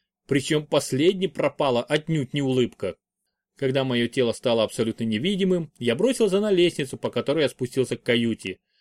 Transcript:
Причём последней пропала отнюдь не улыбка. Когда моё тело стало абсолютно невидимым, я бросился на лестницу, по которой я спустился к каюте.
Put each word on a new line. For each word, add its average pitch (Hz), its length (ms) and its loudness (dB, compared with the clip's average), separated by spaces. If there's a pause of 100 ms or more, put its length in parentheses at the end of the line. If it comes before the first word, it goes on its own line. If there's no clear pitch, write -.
(260)
Причём 151 380 0
последней 165 640 0
пропала 139 540 0
отнюдь 156 500 -2
не 147 80 -2
улыбка. 127 560 -2 (600)
Когда 135 280 -2
моё 120 240 0
тело 120 240 0
стало 117 300 0
абсолютно 113 420 -2
невидимым, 180 760 0
я 117 160 0
бросился 208 460 2
на 214 100 0
лестницу, 170 460 0
по 113 140 -6
которой 147 320 0
я 131 60 2
спустился 123 480 -2
к - 60 -20
каюте. 117 560 -2 (220)